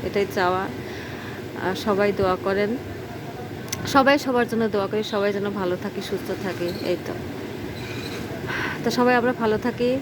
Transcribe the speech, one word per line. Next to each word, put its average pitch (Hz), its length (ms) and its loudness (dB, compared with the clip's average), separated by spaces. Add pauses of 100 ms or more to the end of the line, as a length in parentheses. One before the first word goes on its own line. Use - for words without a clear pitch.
এটাই 196 180 2 (100)
চাওয়া। 185 280 4 (1000)
আর 180 120 0 (100)
সবাই 208 340 4
দোয়া 185 160 4 (100)
করেন, 202 240 2 (1200)
সবাই 277 220 8 (100)
সবার 240 260 4
জন্য 226 120 2 (120)
দোয়া 196 160 2
করি, 214 120 0
সবাই 208 300 2
যেন 202 160 0
ভালো 190 340 0
থাকে, 202 260 -4
সুস্থ 190 180 -4 (160)
থাকে, 175 240 -2 (220)
এই 175 160 0
তো। 175 80 -4 (1700)
তো 233 140 2
সবাই 247 180 4
আমরা 247 180 2 (100)
ভালো 214 220 2
থাকি 240 240 0 (120)